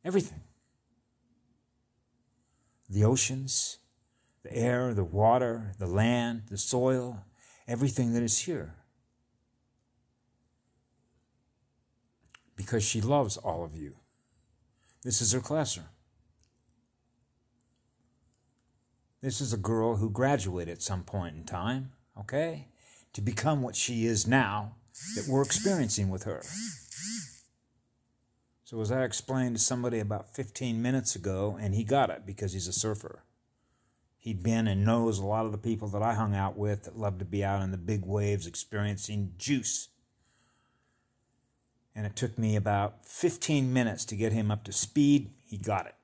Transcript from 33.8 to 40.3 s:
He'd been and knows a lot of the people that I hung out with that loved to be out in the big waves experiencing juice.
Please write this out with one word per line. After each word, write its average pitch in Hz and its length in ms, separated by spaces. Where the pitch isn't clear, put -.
He'd 101 240
been 113 240
and 101 200
knows 113 320
a 98 80
lot 110 180
of 107 80
the 104 60
people 110 300
that 104 140
I 113 120
hung 104 200
out 98 220
with 104 280
that - 140
loved 101 200
to 95 80
be 98 180
out 98 160
in 95 120
the 95 40
big 92 300
waves 101 400
experiencing 101 880
juice. 127 520